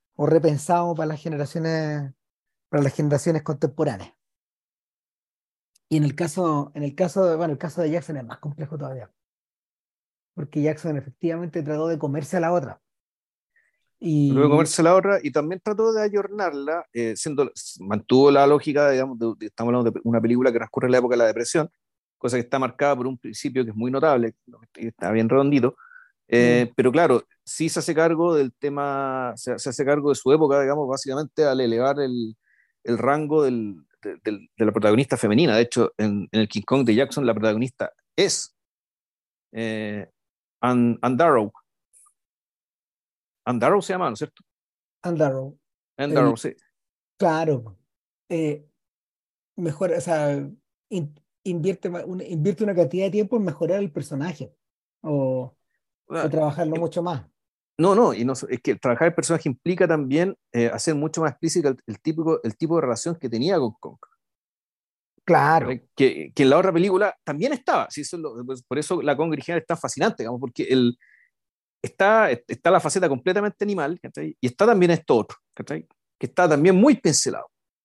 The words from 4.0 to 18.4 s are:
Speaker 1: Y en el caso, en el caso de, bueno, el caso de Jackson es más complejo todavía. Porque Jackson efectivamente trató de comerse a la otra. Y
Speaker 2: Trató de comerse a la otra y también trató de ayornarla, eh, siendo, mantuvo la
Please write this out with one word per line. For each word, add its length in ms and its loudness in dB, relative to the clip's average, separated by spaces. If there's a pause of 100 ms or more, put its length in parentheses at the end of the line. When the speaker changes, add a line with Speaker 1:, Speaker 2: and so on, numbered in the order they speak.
Speaker 1:
Y 60 2
en 60 4
el 120 0
caso, 600 -2
en 80 -6
el 120 -6
caso 300 0
de, 100 2
bueno, 180 -2
el 60 -8
caso 220 -8
de 80 0
Jackson 280 -6
es 80 -10
más 120 -16
complejo 400 -12
todavía. 340 -12 (1200)
Porque 260 -6
Jackson 360 -4
efectivamente 640 -6
trató 260 -4
de 120 -4
comerse 380 -4
a 20 0
la 140 0
otra. 260 -4 (1200)
Y 280 2
Speaker 2:
Trató 140 4
de 60 6
comerse 320 4
a 40 6
la 100 8
otra 260 2
y 100 -6
también 300 -4
trató 300 0
de 120 0
ayornarla, 920 -4
eh, 240 -4
siendo, 340 -2 (280)
mantuvo 520 4
la 160 8